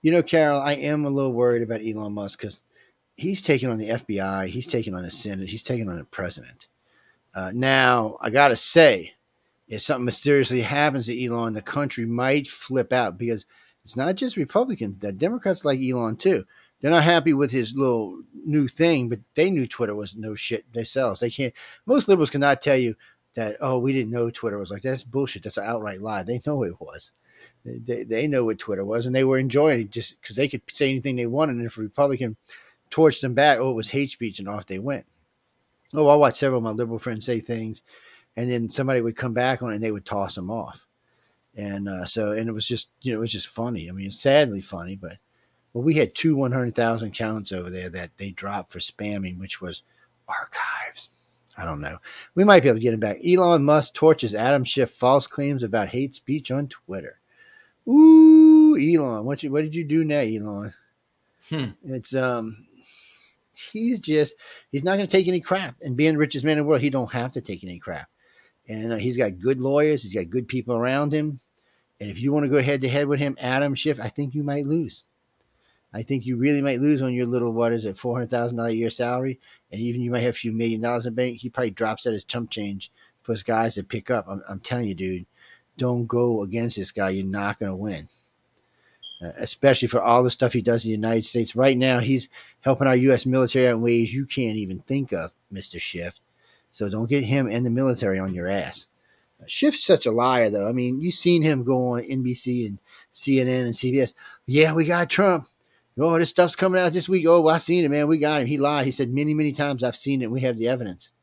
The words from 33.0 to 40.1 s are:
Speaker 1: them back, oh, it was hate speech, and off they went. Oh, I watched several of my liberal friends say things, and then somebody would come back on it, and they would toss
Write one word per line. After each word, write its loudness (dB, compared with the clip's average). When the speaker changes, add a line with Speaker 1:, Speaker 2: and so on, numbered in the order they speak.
Speaker 1:
them -2
back, 6
oh, 0
it -2
was -4
hate -2
speech, -8
and -10
off -10
they -8
went. -8
Oh, 6
I 10
watched 4
several 0
of -4
my -4
liberal -4
friends -8
say -2
things, -8
and -4
then -2
somebody 0
would -4
come -6
back 0
on -6
it, -6
and -6
they -2
would -8
toss -4